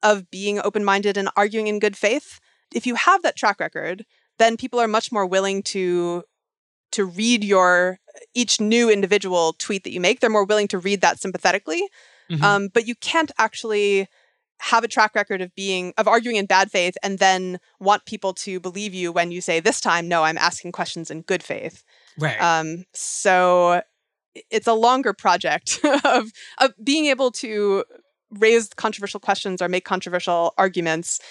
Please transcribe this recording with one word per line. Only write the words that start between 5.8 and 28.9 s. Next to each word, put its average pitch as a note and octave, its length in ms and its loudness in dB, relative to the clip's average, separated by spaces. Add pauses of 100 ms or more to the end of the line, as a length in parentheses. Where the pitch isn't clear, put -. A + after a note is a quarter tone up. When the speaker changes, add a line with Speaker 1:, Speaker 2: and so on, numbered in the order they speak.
Speaker 1:
to G3+ 120 0
read G#3+ 380 0
your, F#3 560 4 (340)
each A#3+ 260 0
new A3+ 300 4
individual F#3+ 680 2
tweet G3 240 -6
that - 100 -12
you F3+ 60 -8
make. F3 200 2
They're A#3 120 2
more G#3+ 140 2
willing G#3 240 0
to F#3+ 100 -4
read F#3+ 220 -2
that - 180 2
sympathetically. G3 680 -2 (440)
Speaker 2:
Mm-hmm. D3+ 120 -2
Speaker 1:
Um, G3+ 300 2
but A#3 140 0
you A#3+ 80 -6
can't - 420 -2
actually G#3 720 0 (540)
have A3+ 220 2
a A#3 40 -6
track G#3+ 260 2
record G3+ 280 -2
of F3+ 120 -10
being, F#3 440 -4
of G#3+ 100 2
arguing A3+ 300 2
in G3 100 -2
bad F#3+ 240 2
faith F3+ 320 0
and G3 160 -4
then F#3 400 0 (200)
want G3 260 0
people F#3+ 280 -8
to F#3 260 -10
believe F#3+ 360 -10
you F3 160 -4
when E3+ 200 0
you F3+ 100 -8
say, E3 180 -2
"This G#3 220 0
time, E3+ 260 0
no, E3+ 160 0
I'm D#3 140 0
asking F3 340 -2
questions E3+ 400 -8
in D#3+ 120 -12
good F3+ 200 -4
faith." - 400 -10 (340)
Speaker 2:
Right. C3+ 240 -2
Speaker 1:
Um, E3 520 -2
so F3+ 880 2 (540)
i-, - 140 -20
it's G#3+ 180 -4
a A#3 60 2
longer A#3+ 400 4
project - 640 0 (120)
<laughs> C#4+ 140 2
of, A#3+ 260 2 (280)
of C4 140 2 (100)
being D4+ 240 0
able B3+ 240 0
to G#3 520 -2 (480)
raise A3 380 4
controversial G#3 500 -6